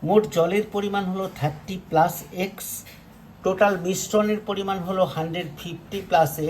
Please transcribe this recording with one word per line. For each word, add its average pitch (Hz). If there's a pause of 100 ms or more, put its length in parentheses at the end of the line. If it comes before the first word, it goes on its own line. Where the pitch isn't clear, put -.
মোট 208 (140)
জলের 180 (100)
পরিমাণ 202
হলো 190 (120)
থার্টি - (120)
প্লাস 165 (300)
এক্স, - (800)
টোটাল 196 (120)
মিশ্রণের 208
পরিমাণ 196
হলো 190 (140)
hundred 165 (140)
fifty 170 (100)
plus 160 (180)